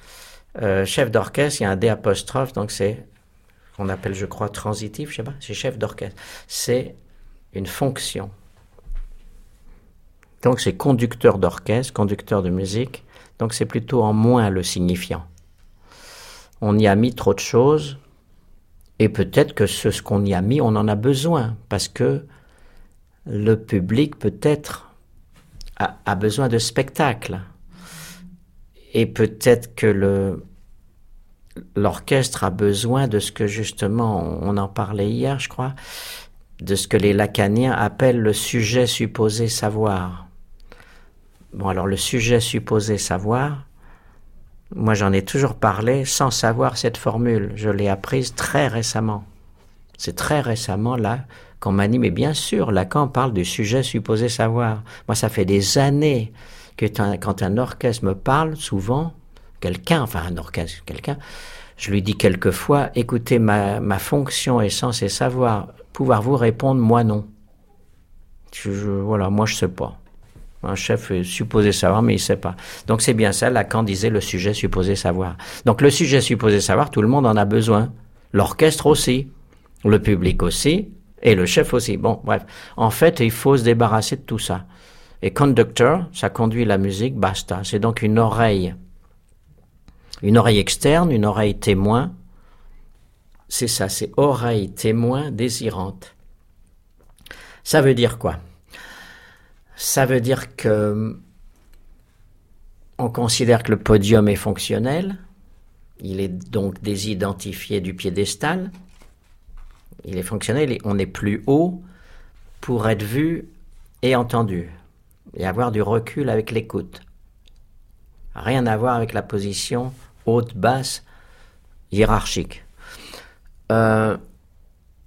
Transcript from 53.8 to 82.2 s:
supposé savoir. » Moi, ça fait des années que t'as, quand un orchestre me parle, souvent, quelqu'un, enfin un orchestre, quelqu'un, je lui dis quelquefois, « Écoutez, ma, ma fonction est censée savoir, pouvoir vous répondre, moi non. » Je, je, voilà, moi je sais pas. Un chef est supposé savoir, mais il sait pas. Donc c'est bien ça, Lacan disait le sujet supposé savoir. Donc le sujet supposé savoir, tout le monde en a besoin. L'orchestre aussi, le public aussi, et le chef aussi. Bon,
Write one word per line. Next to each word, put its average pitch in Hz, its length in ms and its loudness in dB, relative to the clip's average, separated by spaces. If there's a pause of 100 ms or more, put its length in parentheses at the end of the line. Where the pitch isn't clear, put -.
supposé 117 440 -2
savoir. » 113 540 0 (240)
Moi, 113 80 0
ça 113 140 0
fait 104 160 0
des 98 340 2
années 139 540 2 (460)
que 110 80 0
t'as, 101 320 0
quand 98 240 -4
un 98 160 0
orchestre 120 480 -2
me 95 80 0
parle, 151 420 0
souvent, 127 560 -2 (480)
quelqu'un, 90 400 0
enfin 95 260 -4
un 87 120 -6
orchestre, 82 480 -8
quelqu'un, - 320 -8 (580)
je - 140 -8
lui 101 100 2
dis 98 160 -2
quelquefois, « 107 800 2
Écoutez, 120 440 0
ma, 104 420 2
ma 101 180 0
fonction 135 640 0
est 101 80 0
censée - 400 -2
savoir, 123 580 0 (240)
pouvoir 127 300 2
vous 135 140 2
répondre, 123 440 2
moi 117 240 6
non. » 104 240 -2 (1300)
Je, - 180 -6
je, 101 160 -4
voilà, 98 400 0
moi 104 160 2
je 110 120 -2
sais - 120 0
pas. - 300 -8 (640)
Un 95 120 -4
chef - 360 -2
est 90 140 0
supposé 104 480 2
savoir, 95 280 2
mais 113 140 4
il 101 40 2
sait - 200 0
pas. 87 180 -6 (300)
Donc 113 160 0
c'est 131 100 2
bien 110 200 2
ça, 117 180 0
Lacan 113 320 0
disait 98 260 0
le 107 140 0
sujet 104 320 -2
supposé 95 420 0
savoir. 90 400 -2 (300)
Donc 131 160 2
le 143 80 8
sujet 147 320 4
supposé 107 400 2
savoir, 123 260 2
tout - 140 0
le 110 60 4
monde 135 180 4
en 110 100 4
a 104 80 4
besoin. 110 480 2 (400)
L'orchestre 147 540 2
aussi, 135 420 4 (560)
le 104 160 6
public 92 420 2
aussi, 143 460 2 (340)
et 110 120 6
le 90 100 4
chef 113 300 2
aussi. 113 240 0
Bon, 110 260 -2